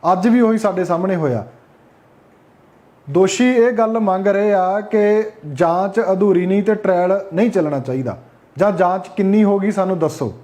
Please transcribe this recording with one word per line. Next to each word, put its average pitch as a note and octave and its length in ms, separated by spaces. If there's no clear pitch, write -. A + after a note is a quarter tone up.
ਅੱਜ F#3 160
ਵੀ A#3+ 140
ਉਹੀ A3+ 160
ਸਾਡੇ F#3 280
ਸਾਹਮਣੇ F3+ 300
ਹੋਇਆ। B2+ 320
ਦੋਸ਼ੀ F#3 360
ਇਹ B3 260
ਗੱਲ A3+ 280
ਮੰਗ F#3+ 280
ਰਹੇ G3+ 260
ਆ F#3+ 280
ਕਿ G#3 420
ਜਾਂਚ F3+ 480
ਅਧੂਰੀ F#3 340
ਨਹੀਂ G3 180
ਤੇ G#3+ 120
ਟ੍ਰਾਇਲ F#3 440
ਨਹੀਂ G#3+ 160
ਚੱਲਣਾ D3+ 300
ਚਾਹੀਦਾ, B2 380
ਜਾਂ G3 140
ਜਾਂਚ F#3 360
ਕਿੰਨੀ G#3 360
ਹੋ G3+ 160
ਗਈ G3 120
ਸਾਨੂੰ F#3+ 280
ਦੱਸੋ C#3+ 340